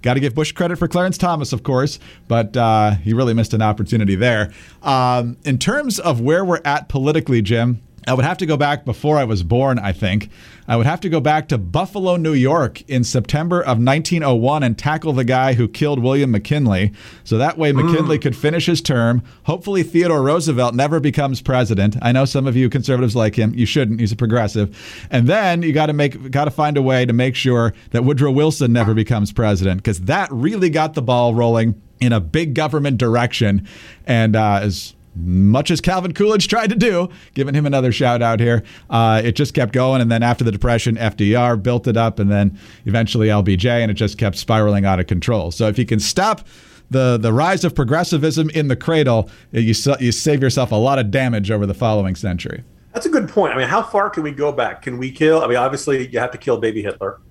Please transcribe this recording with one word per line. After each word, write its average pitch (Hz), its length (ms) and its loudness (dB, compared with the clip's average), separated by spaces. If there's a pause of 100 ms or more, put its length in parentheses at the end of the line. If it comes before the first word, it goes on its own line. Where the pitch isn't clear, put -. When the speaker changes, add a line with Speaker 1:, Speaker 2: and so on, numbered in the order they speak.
Speaker 1:
Gotta 127 200 0
give 139 120 -2
Bush 151 200 -4
credit 175 240 -2
for 175 100 -2
Clarence 180 300 -2
Thomas, 165 340 -2
of 120 120 -6
course, 139 360 -2 (300)
but, 113 260 0
uh, 110 360 4
he 101 220 -2
really 120 200 2
missed 113 200 0
an 110 80 0
opportunity 107 540 0
there. 107 360 0 (300)
Um, 123 640 0
in 135 140 0
terms 247 420 -2
of 143 220 -2
where 160 240 2
we're 175 180 0
at 143 240 -2
politically, 139 540 0
Jim, 117 400 0 (240)
I - 80 0
would 127 120 2
have 180 140 -2
to 185 60 -4
go 151 120 0
back 147 260 0
before 151 340 0
I 139 60 2
was 107 200 -2
born, 120 360 2
I 98 140 -4
think. 101 360 -2 (380)
I 113 80 -2
would 117 100 2
have 165 160 0
to 190 80 -4
go 156 120 0
back 151 280 0
to 139 80 0
Buffalo, 180 600 -2
New 160 160 0
York 135 560 0
in 123 160 0
September 160 560 -2
of 123 180 0
nineteen 139 440 0
oh 135 120 2
one 135 260 0
and 117 160 0
tackle 156 360 -2
the 127 100 0
guy 127 300 2
who 117 160 0
killed 147 300 -2
William 131 320 2
McKinley. 107 600 0 (320)
So 113 140 -2
that 143 200 0
way 151 140 0
McKinley 156 460 0
Speaker 2:
Mm. - 40 -4
Speaker 1:
could 131 140 -2
finish 160 300 -2
his 165 160 0
term. 120 420 0 (200)
Hopefully 180 400 -2
Theodore 165 380 0
Roosevelt 135 540 0
never 147 240 0
becomes 139 420 -2
president. 104 600 0
I 120 100 0
know 131 140 2
some 135 200 -2
of 123 120 0
you 127 120 2
conservatives 123 460 0
like 110 200 0
him. 107 200 0
You 120 100 2
shouldn't. 113 360 0
He's 104 100 0
a 107 60 -6
progressive. 110 580 0 (340)
And 120 180 2
then 180 340 2
you 165 100 0
gotta 151 220 0
make, 139 360 -2
gotta 143 220 0
find 151 240 -2
a 143 60 2
way 127 240 2
to 123 80 0
make 127 220 0
sure 117 380 2 (180)
that 120 120 0
Woodrow 139 280 2
Wilson 143 420 2
never 113 200 2
becomes 107 380 0
president, 95 500 0
'cause 95 200 -2
that 156 300 -2
really 180 380 0
got 156 240 0
the 143 80 -4
ball 120 340 2
rolling 113 400 2 (260)
in 120 100 2
a 113 80 2
big 143 340 -2
government 143 440 -2
direction. 117 680 0 (400)
And, 113 300 2
uh, 104 260 2
as 101 320 -6 (220)
much 95 540 2
as 165 100 0
Calvin 185 320 -2
Coolidge 208 360 2
tried 220 240 0
to 240 40 0
do, 185 320 2 (280)
giving 139 180 -2
him 147 140 2
another 131 240 2
shout 120 320 0
out 113 160 0
here, 117 240 2 (260)
uh, 113 340 2
it 117 120 0
just 147 180 -2
kept 120 180 0
going. 131 300 2
And 117 100 2
then 117 120 0
after 120 200 0
the 113 80 2
Depression, 117 460 0
F 110 180 -2
D 104 200 2
R 120 200 2
built 117 300 -2
it 117 100 0
up, 113 220 0
and 101 140 2
then 101 260 2 (300)
eventually 110 420 2
L 104 140 2
B 95 120 2
J, 117 280 0
and 113 80 0
it - 20 -2
just 110 240 -2
kept 98 200 -2
spiraling 104 480 2
out 95 140 2
of 87 60 0
control. 90 460 -2
So 110 160 -2
if 104 100 -2
you 123 80 0
can 107 140 0
stop 202 420 -2 (480)
the, 127 320 2
the 113 100 0
rise 156 320 2
of 170 120 -2
progressivism 156 800 0
in 151 140 0
the 127 60 0
cradle, 135 540 0 (220)
you 110 240 2
sa-, 139 240 0
you 120 120 0
save 143 300 0
yourself 127 300 0
a 110 40 0
lot 131 220 2
of 110 140 -2
damage 113 400 0
over 104 160 0
the 98 80 -2
following 104 400 0
century. - 480 -6 (300)
Speaker 2:
That's 466 120 -8
a 330 40 0
good 247 200 0
point. 165 240 0
I - 60 -2
mean, 127 80 0
how 196 160 0
far 202 260 -2
can 170 140 -6
we 147 80 -6
go 143 200 -2
back? 120 300 -4
Can 123 160 -8
we 131 140 -8
kill? 156 320 2
I 120 40 -2
mean, 120 100 2
obviously, 131 500 -2
you 120 100 -6
have 123 140 -4
to - 80 -14
kill 120 180 -2
baby 110 240 -2
Hitler. 98 380 -8 (120)